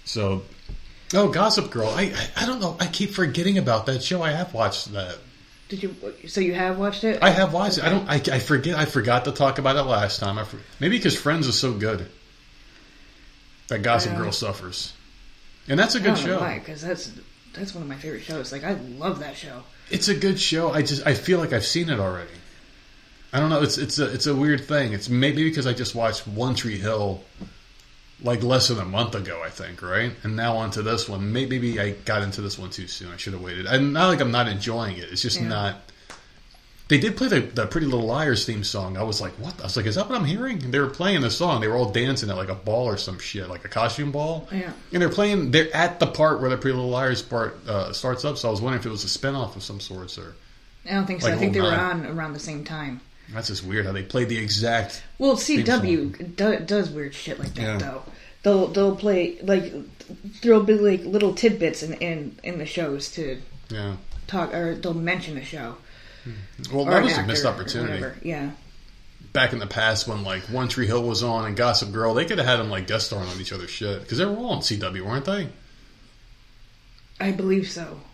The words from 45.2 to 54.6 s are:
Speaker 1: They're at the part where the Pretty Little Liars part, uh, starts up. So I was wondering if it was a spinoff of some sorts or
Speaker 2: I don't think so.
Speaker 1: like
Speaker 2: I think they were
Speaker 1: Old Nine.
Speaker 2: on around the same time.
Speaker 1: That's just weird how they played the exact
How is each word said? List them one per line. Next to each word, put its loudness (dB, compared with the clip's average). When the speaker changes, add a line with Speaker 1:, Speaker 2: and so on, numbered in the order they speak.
Speaker 1:
They're 4
at 2
the 6
part 2
where 2
the 2
Pretty 0
Little 0
Liars 0
part, -4
uh, -2
starts -2
up. -2
So 0
I 2
was 0
wondering 0
if -6
it -2
was -6
a -2
spinoff -4
of -12
some -10
sorts -10
or -14
Speaker 2:
I -4
don't 2
think -4
so. 4
Speaker 1:
like 4
Speaker 2:
I 0
think 2
they 2
were 4
Speaker 1:
Old 4
Nine. 0
Speaker 2:
on -6
around -6
the -10
same -8
time. -8
Speaker 1:
That's -6
just -6
weird -2
how -4
they -4
played 0
the 0
exact 0